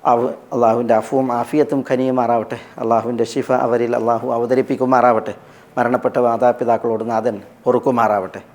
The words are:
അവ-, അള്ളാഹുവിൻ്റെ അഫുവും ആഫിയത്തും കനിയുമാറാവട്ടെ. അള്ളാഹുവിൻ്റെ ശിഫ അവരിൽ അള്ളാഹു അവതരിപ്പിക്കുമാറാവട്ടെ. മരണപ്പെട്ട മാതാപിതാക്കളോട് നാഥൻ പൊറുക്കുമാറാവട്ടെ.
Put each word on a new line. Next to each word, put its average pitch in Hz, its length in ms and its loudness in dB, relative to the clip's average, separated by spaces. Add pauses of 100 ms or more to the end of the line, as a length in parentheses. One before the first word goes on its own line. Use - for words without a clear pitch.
(100)
അവ-, 120 220 2 (240)
അള്ളാഹുവിൻ്റെ 117 440 2
അഫുവും 131 280 -2 (100)
ആഫിയത്തും 139 500 0
കനിയുമാറാവട്ടെ. 127 720 0 (240)
അള്ളാഹുവിൻ്റെ 117 500 0
ശിഫ 131 160 -4 (180)
അവരിൽ 117 340 0
അള്ളാഹു 113 260 0 (100)
അവതരിപ്പിക്കുമാറാവട്ടെ. 123 1000 2 (420)
മരണപ്പെട്ട 123 400 0 (100)
മാതാപിതാക്കളോട് 117 840 0
നാഥൻ 113 260 -2 (260)
പൊറുക്കുമാറാവട്ടെ. 113 760 0 (140)